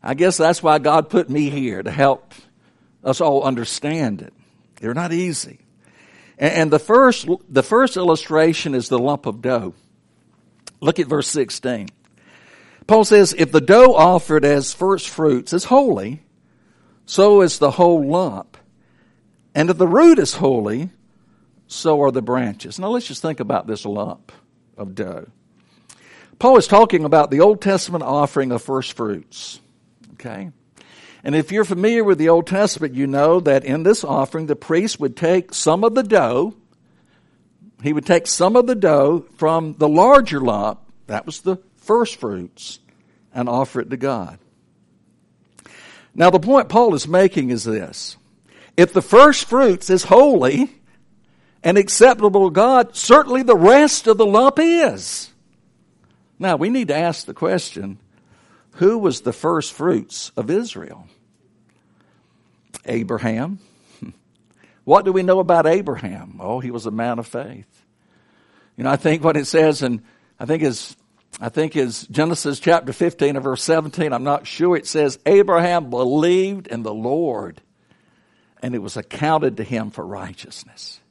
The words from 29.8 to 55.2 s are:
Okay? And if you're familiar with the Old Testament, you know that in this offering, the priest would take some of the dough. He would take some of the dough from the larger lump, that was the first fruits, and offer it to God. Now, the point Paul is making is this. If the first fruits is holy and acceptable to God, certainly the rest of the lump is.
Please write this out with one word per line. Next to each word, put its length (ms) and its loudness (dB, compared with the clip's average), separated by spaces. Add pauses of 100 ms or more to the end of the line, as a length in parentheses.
Okay? 380 -16 (720)
And 100 -4
if 160 -2
you're 140 0
familiar 400 0
with 140 2
the 100 0
Old 180 -4
Testament, 480 -4
you 120 -4
know 340 0
that 240 -2
in 180 -6
this 220 0
offering, 420 -6
the 100 -6
priest 440 -6
would 160 -6
take 360 -2
some 300 0
of 120 0
the 80 0
dough. 520 0 (1300)
He 100 -4
would 140 -4
take 200 2
some 280 0
of 120 4
the 80 -2
dough 520 2 (100)
from 400 -2
the 120 0
larger 520 4
lump, 400 -4 (260)
that 200 -8
was 140 -14
the 180 -4 (180)
first 400 -2
fruits, 640 -12 (560)
and 140 -6
offer 320 -2
it 100 -10
to 60 -8
God. 420 -8 (1800)
Now, 160 6
the 100 2
point 280 2
Paul 260 2
is 120 -6
making 440 0
is 140 -6
this. 520 -10 (600)
If 160 4
the 100 0
first 420 6
fruits 460 0
is 140 0
holy 720 4 (880)
and 140 2
acceptable 720 4
to 40 -2
God, 440 2
certainly 460 4
the 140 4
rest 500 6
of 100 4
the 100 4
lump 320 4
is. 720 -2 (1080)